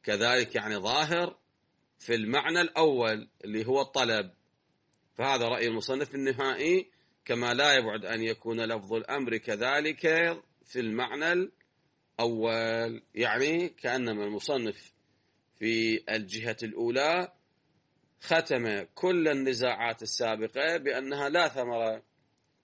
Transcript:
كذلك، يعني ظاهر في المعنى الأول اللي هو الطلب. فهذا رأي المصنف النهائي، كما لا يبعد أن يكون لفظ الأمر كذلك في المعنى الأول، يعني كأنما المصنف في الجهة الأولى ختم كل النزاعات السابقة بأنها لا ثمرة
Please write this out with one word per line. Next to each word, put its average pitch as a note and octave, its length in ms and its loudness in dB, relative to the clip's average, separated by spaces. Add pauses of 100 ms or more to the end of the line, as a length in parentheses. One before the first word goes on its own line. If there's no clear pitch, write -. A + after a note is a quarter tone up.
كذلك، A#2 520 0
يعني G#2+ 200 -2
ظاهر D3+ 640 -2 (600)
في A#2 160 -2
المعنى C#3 460 0
الأول C3 680 2 (160)
اللي G#2+ 240 -4
هو C3+ 140 2
الطلب. A2+ 500 0 (880)
فهذا B2 280 2
رأي A#2 200 0
المصنف C3 480 -4
النهائي، C#3 760 0 (340)
كما A#2+ 280 0
لا C#3+ 200 6
يبعد A2 320 2
أن A2+ 160 -2
يكون A2+ 400 -2
لفظ A2 320 -4
الأمر A#2 440 -2
كذلك C3 640 -2 (640)
في - 140 -6
المعنى B2 520 -2 (880)
الأول، A2+ 840 0 (120)
يعني C3+ 540 2
كأنما A#2+ 540 -2
المصنف G#2+ 720 -4 (600)
في A2+ 480 0 (120)
الجهة A2 480 -6
الأولى C3+ 680 0 (880)
ختم A#2+ 640 0 (120)
كل F3+ 320 2
النزاعات B2 760 0
السابقة B2 760 -2
بأنها C#3 520 -2
لا E3 180 4
ثمرة A#2 560 -2 (600)